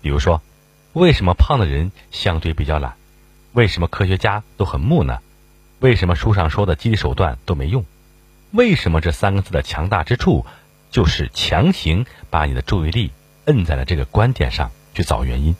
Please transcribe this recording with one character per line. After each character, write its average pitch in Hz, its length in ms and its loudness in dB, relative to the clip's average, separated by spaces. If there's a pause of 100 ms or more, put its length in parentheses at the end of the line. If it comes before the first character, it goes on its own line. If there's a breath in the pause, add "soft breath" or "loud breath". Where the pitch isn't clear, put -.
比 76 80 -4
如 71 100 0
说， 82 220 0 (520)
为 170 200 4
什 104 120 0
么 90 80 4
胖 139 260 2
的 92 80 0
人 76 240 -2 (200 loud breath)
相 85 280 -2
对 80 140 -4
比 78 120 -2
较 76 140 0
懒？ 67 160 -8 (580)
为 117 140 4
什 87 140 -2
么 85 60 0
科 - 180 -2
学 92 120 0
家 104 260 -2 (140)
都 95 80 0
很 67 160 -4
木 127 220 2
讷？ 64 180 -4 (580)
为 127 160 6
什 90 120 0
么 87 80 2
书 110 180 0
上 85 160 2
说 104 160 0
的 82 100 0
激 117 140 -2
励 110 60 4
手 65 180 -2
段 76 320 0
都 90 80 -2
没 69 140 -2
用？ 110 180 -2 (640)
为 220 240 4
什 - 160 0
么 80 100 2
这 82 100 0
三 98 240 0
个 98 80 2
字 - 80 -10
的 82 100 0
强 87 280 -4
大 92 140 0
之 - 140 -2
处， 80 280 0 (440 loud breath)
就 92 160 0
是 78 280 -2
强 135 400 0
行 92 320 -2 (240 loud breath)
把 78 160 0
你 69 80 -2
的 64 80 -4
注 85 240 -2
意 80 60 -2
力 110 200 -2 (340)
摁 123 200 2
在 78 100 0
了 65 100 -4
这 90 100 -2
个 69 100 -2
观 117 280 0
点 69 180 -2
上 64 200 -4 (220)
去 87 100 -2
找 60 200 -2
原 65 200 -2
因。 82 160 2